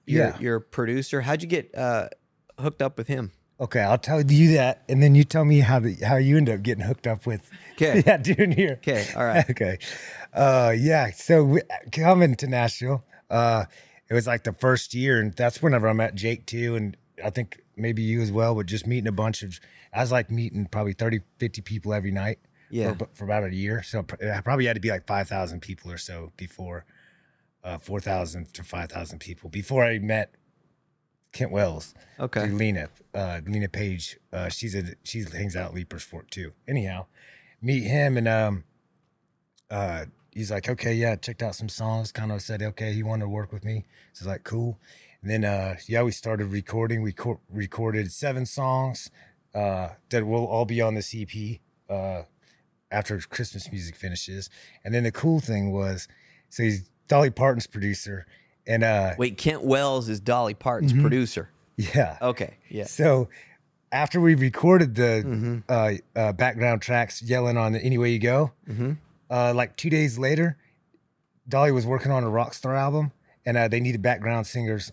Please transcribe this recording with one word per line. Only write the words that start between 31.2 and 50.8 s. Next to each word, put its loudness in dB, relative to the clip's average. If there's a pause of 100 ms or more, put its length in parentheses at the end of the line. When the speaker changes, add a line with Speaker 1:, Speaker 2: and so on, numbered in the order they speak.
Speaker 2:
Kent -6
Wells. -4 (260)
Speaker 1:
Okay. -4
Speaker 2:
Through -2
Lena, -2 (260)
uh, -6
Lena -4
Page. -8 (140)
Uh, -6
she's -8
a, -8
she -10
hangs -8
out -8
at -12
Leaper's -12
Fork -18
too. -12 (160)
Anyhow, -6 (540)
meet -2
him 2
and, 0
um, 0 (1080)
uh, -6 (260)
he's -8
like, -4
"Okay, -2
yeah, 0
checked -10
out -6
some -8
songs." -4
Kind -6
of -6
said, -8
"Okay," -6
he -2
wanted -4
to -6
work -8
with -10
me. -6 (280)
So -20
I -8
was -4
like, -12
"Cool." -4 (440)
And -6
then, 0
uh, -2 (100)
yeah, 2
we 0
started -4
recording. -4
We -2
co-, -8 (100)
recorded -4
seven -4
songs, -4 (440)
uh, -2 (200)
that 0
will 0
all 0
be -2